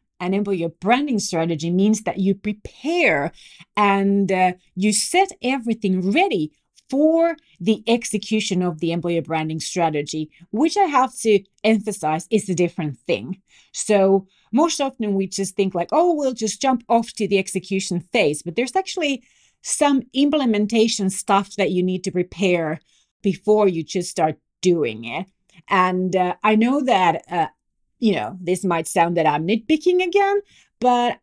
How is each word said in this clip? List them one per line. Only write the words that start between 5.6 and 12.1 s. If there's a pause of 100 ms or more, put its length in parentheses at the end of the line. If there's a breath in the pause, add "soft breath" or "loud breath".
ready (400)
for (220 soft breath)
the
execution
of
the
employer
branding
strategy, (220 soft breath)
which
I
have
to (240)
emphasize